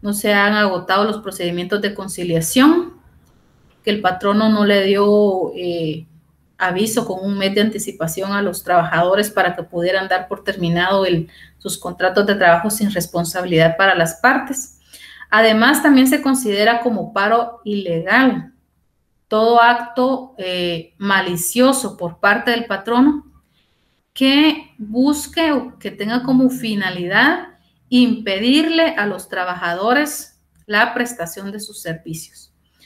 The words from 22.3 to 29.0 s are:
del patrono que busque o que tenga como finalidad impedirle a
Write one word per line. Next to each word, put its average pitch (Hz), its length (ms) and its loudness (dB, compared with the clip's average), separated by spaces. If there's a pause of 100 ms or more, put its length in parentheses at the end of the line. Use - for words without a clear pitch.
del 240 160 -2
patrono 247 600 0 (840)
que 285 640 0
busque 285 760 -2
o - 260 -4
que 202 120 -10
tenga 226 320 -4
como 254 280 4
finalidad 214 1000 -2 (400)
impedirle 247 1080 2
a 208 120 -2